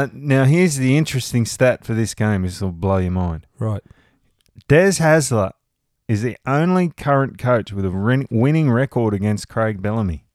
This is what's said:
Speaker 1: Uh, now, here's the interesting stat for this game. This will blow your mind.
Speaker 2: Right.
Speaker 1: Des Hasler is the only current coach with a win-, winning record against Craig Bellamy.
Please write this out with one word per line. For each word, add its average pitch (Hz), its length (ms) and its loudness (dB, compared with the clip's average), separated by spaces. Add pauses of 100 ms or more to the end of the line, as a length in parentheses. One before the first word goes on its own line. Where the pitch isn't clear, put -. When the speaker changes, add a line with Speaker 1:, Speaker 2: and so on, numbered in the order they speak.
Speaker 1:
Uh, 143 120 -2
now, 135 320 2
here's 156 320 4
the 131 200 2
interesting 127 480 -2
stat - 400 0
for 120 80 -4
this 110 220 -2
game. 107 260 0
This 92 200 -6
will 95 100 -4
blow 95 260 -2
your 90 140 -2
mind. 87 340 -4 (140)
Speaker 2:
Right. 107 240 -6 (840)
Speaker 1:
Des 180 320 4
Hasler 151 520 2 (560)
is 107 160 0
the 120 220 -6
only 170 440 0
current 139 480 -2
coach 123 340 0
with 98 140 -4
a 92 60 -2
win-, 113 400 0
winning 139 400 2
record 117 420 0
against 101 360 -2
Craig 110 320 -4
Bellamy. 101 540 -4